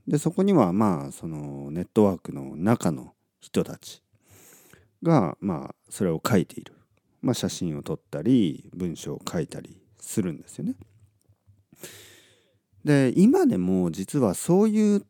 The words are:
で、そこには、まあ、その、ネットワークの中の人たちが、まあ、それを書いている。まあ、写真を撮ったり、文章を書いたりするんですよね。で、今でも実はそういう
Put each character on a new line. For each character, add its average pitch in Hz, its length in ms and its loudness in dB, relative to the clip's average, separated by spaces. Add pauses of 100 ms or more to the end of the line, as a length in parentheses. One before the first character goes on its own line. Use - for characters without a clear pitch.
で、 - 80 0
そ 160 140 -4
こ 185 120 -2
に 196 120 2
は、 104 180 4
ま 90 360 0
あ、 67 40 -14
そ - 160 -14
の、 71 420 -12
ネ 85 120 -6
ッ - 100 -10
ト 104 140 6
ワ 98 80 0
ー 80 40 -8
ク - 140 -14
の 69 240 -12
中 90 360 0
の 64 200 -12 (280)
人 - 220 -4
た - 140 -10
ち - 260 -20 (1000)
が、 139 380 2
ま 80 320 -8
あ、 - 20 -20 (160)
そ - 140 -4
れ 90 60 2
を 80 160 -2
書 104 120 2
い 82 80 2
て - 120 -18
い - 60 -14
る。 - 80 -20 (480)
ま - 120 0
あ、 - 20 -2
写 98 160 -4
真 82 280 -6
を 71 40 -10
撮 - 120 -8
っ - 40 -8
た - 240 -12
り、 101 520 0
文 87 220 -6
章 - 180 -12
を - 160 -12
書 - 100 -4
い 143 60 -4
た - 140 -14
り - 180 -20 (220)
す - 220 -4
る 90 100 -4
ん - 80 -12
で - 80 -20
す - 100 -16
よ 147 60 -8
ね。 240 120 -6 (2000)
で、 139 320 4
今 285 320 6
で 233 120 4
も 180 320 2
実 95 300 -4
は 120 140 4
そ 185 280 2
う 220 60 4
い 214 280 2
う 196 140 -2